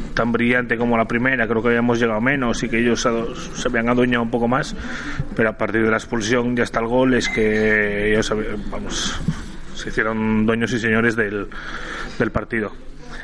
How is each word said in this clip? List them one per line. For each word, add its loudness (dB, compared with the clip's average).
tan 2
brillante 2
como 2
la 4
primera, 2
creo 2
que 2
habíamos 4
llegado 2
menos 0
y -2
que 0
ellos 2
se, 2
se -2
habían 0
adueñado 4
un -2
poco 0
más, 0
pero 2
a 0
partir 0
de 2
la 2
expulsión 0
ya 2
hasta -2
el 0
gol 4
es 2
que 2
ellos, 2
vamos, -4
se -8
hicieron 2
dueños 0
y 0
señores 2
del, -2
del 0
partido. -2